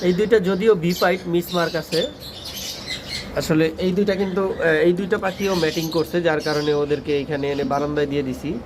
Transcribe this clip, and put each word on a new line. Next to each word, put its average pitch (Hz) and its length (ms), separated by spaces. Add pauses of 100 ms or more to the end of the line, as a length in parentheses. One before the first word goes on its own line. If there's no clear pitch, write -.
এই 180 120
দুইটা 214 200 (100)
যদিও 196 240 (100)
ভি 175 100 (100)
পাইট 185 180 (140)
মিসমার্ক 170 480
আছে, 165 180 (1400)
আসলে 160 240 (200)
এই 185 120
দুইটা 202 260
কিন্তু, 190 260
আহ, 160 380
এই 180 120
দুইটা 196 260
পাখিও 190 380
ম্যাটিং 160 220 (120)
করছে, 160 200 (100)
যার 156 200
কারণে 151 260 (100)
ওদেরকে 143 300 (100)
এখানে 139 300
এনে 139 200
বারান্দায় 147 400
দিয়ে 143 160
দিছি। 135 220 (160)